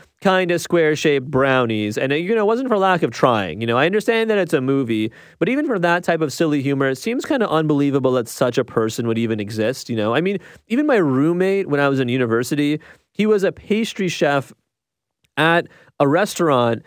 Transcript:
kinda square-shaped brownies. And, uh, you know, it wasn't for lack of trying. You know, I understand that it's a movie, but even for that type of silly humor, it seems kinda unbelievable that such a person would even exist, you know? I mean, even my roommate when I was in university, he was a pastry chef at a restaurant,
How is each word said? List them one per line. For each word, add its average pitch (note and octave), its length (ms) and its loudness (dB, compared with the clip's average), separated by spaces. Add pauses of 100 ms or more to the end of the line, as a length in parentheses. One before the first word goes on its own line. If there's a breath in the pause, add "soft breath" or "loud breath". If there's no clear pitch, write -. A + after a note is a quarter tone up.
(220 loud breath)
kinda F#3 360 2
square-shaped D3+ 720 0
brownies. B2+ 680 0
And, C3 120 -2
uh, C#3+ 40 0
you F3 180 -2
know, A3+ 80 0
it G3+ 60 0
wasn't B3 220 -2
for G#3+ 100 2
lack F#3 240 2
of B2+ 80 -4
trying. G#2+ 500 0
You A#2 60 -2
know, A#2 100 0
I C#3 80 4
understand A3 460 0
that G#3 80 2
it's E3+ 140 0
a C#3 80 2
movie, A#2+ 500 0 (260 loud breath)
but E3+ 120 -2
even D4 180 0
for B3 100 -2
that F3 260 0
type E3+ 180 0
of D3+ 120 -2
silly D3 300 0
humor, C3+ 260 0
it C3 80 -2
seems A#3+ 280 -6
kinda B3 220 0
unbelievable C#3+ 640 0
that B2 140 -2
such B2 300 -2
a B2+ 80 0
person A2+ 420 -4
would A2+ 120 0
even A2+ 200 -2
exist, A2 480 -4
you A#2+ 80 -6
know? A2 200 0
I D3+ 60 0
mean, F#3+ 180 -4 (280 loud breath)
even D4 200 0
my C4+ 100 2
roommate F3 680 0
when C#3+ 120 -2
I C#3+ 100 2
was C3+ 100 0
in B2 100 -2
university, C3 720 0 (340 loud breath)
he G#3 120 0
was G#3+ 180 2
a F3+ 80 2
pastry G#3 580 -4
chef C#3+ 440 0 (840)
at E3 300 2 (320 soft breath)
a C#3+ 80 4
restaurant, D3 800 0